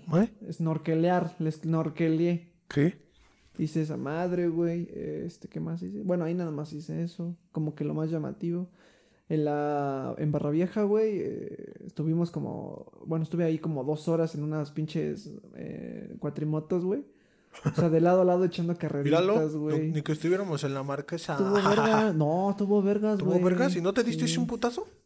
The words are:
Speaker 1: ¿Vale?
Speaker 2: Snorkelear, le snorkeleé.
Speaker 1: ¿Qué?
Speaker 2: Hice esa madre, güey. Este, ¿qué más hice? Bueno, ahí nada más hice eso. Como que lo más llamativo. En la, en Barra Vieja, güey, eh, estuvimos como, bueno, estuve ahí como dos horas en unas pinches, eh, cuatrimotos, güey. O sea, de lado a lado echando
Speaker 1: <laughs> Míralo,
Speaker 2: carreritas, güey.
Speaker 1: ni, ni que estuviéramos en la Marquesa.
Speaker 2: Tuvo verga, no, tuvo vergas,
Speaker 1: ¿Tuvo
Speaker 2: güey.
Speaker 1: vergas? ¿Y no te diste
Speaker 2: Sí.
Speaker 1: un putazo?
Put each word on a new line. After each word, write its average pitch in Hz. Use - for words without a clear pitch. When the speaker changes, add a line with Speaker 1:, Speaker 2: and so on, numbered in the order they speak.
Speaker 1:
¿Vale? 175
Speaker 2:
Snorkelear, 165
le 156
snorkeleé. 160
Speaker 1:
¿Qué? 151
Speaker 2:
Hice 156
esa 151
madre, 175
güey. 170
Este, 151
¿qué 160
más 165
hice? 196
Bueno, 180
ahí 170
nada 170
más 151
hice 156
eso. 170
Como 151
que -
lo 151
más 156
llamativo. 170
En 151
la, 143
en 151
Barra 147
Vieja, 175
güey, 208
eh, -
estuvimos 170
como, -
bueno, 160
estuve 170
ahí 160
como 156
dos 151
horas 165
en 147
unas 151
pinches, 156
eh, -
cuatrimotos, 156
güey. 214
O 151
sea, 165
de 160
lado 180
a 180
lado 180
echando 175
Speaker 1:
<laughs> 151
Míralo, 170
Speaker 2:
carreritas, 156
güey. 151
Speaker 1:
ni, 156
ni 151
que 156
estuviéramos 160
en 139
la 135
Marquesa. 143
Speaker 2:
Tuvo 196
verga, 214
no, 165
tuvo 202
vergas, 208
Speaker 1:
¿Tuvo 185
Speaker 2:
güey. 180
Speaker 1:
vergas? 180
¿Y 170
no 190
te 240
diste 160
Speaker 2:
Sí. 165
Speaker 1:
un 247
putazo? 240